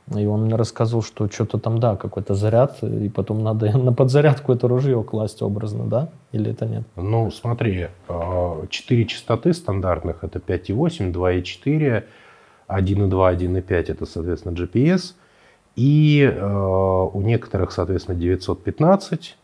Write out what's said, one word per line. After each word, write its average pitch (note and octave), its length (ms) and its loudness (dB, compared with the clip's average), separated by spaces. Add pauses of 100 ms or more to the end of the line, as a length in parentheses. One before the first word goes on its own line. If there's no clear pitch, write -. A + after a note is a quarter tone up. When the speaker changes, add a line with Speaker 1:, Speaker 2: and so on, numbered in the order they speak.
(140)
Speaker 1:
И G#2 120 0
он G#2 160 0
мне A2 140 0
рассказывал, A2+ 460 0
что - 280 -4
что-то - 280 -4
там, A2+ 200 -2
да, A2+ 180 2
какой-то F#2+ 380 -6
заряд, A2 480 2
и G#2+ 260 -2
потом A2 340 -2
надо A2 360 2
<laughs> - 0 -
на B2+ 140 4
подзарядку C3+ 600 4
это A#2+ 160 2
ружье B2+ 340 2
класть G#2+ 380 -6
образно, G#2+ 460 -4
да? B2+ 240 -2 (220)
Или A2 180 -2
это A2+ 160 -4
нет? A2 160 -4 (140)
Speaker 2:
Ну, G#2 340 0
смотри, A2 560 -2 (220)
э, F2 600 -4
четыре - 380 0
частоты - 480 -2
стандартных — F2+ 680 -4
это F#2 180 -8
пять - 280 -4
и G2 60 -2
восемь, C3 360 -2
два F2+ 220 0
и F2+ 100 0
четыре, C3+ 640 -2 (640)
один G2 360 0
и G2 40 2
два, F#2 200 4
один F2+ 280 0
и F#2 40 -2
пять — F2 300 -2
это, E2 160 -6
соответственно, F2 460 -6
G F2 140 -4
P B2+ 220 2
S. F#3 260 0 (640)
И, D3 440 4
э, F#2+ 920 2
у G2+ 80 -4
некоторых, G#2+ 500 0
соответственно, F2+ 480 -2
девятьсот F2+ 460 -2
пятнадцать, E3 800 0